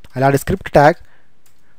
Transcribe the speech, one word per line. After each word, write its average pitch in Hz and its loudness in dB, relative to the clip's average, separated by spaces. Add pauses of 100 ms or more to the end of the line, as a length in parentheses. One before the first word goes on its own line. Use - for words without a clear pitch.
(140)
I'll 127 -6
add 139 0
a - 0
script - -8
tag. 151 2 (800)